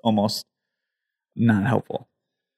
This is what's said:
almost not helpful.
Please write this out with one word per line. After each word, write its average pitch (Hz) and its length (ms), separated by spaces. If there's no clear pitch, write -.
almost 110 440
not 110 320
helpful. - 400